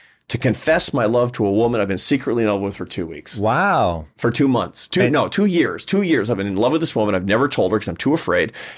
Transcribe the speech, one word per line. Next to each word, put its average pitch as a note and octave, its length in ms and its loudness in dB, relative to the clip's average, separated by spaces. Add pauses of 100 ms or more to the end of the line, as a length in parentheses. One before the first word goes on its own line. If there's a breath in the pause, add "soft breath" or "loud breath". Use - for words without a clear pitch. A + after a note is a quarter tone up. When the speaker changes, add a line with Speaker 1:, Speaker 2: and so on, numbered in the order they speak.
(280 soft breath)
Speaker 1:
to - 100 -6
confess D#3 540 0
my B2 120 0
love A#2+ 280 2
to G#2+ 140 0
a G2 60 2
woman A#2 280 2
I've G2+ 80 0
been F#2+ 100 -2
secretly B2 460 0
in G#2+ 40 2
love G2+ 120 0
with G2 160 -4
for F#2+ 80 -10
two F2 220 -6
weeks." D2+ 320 -12
Speaker 2:
Wow. A2 680 0 (100)
Speaker 1:
For C3 140 0
two C#3+ 180 2
months. G#2 400 -2
Two, F3+ 140 0
Speaker 2:
And D3 100 2
Speaker 1:
no, B2+ 160 2
two G3+ 180 0
years. D3 380 0
Two G3 180 0
years B2+ 280 0
I've A2 60 0
been G2 100 -2
in G2 100 -4
love A#2+ 160 2
with D#3 100 0
this D#3 120 -2
woman. G#2 200 2
I've F#2 120 -2
never A#2+ 220 2
told F#2+ 240 0
her G#2+ 60 2
'cause G2+ 100 -4
I'm F2 80 -6
too C3+ 180 0
afraid. F2 380 0 (260 loud breath)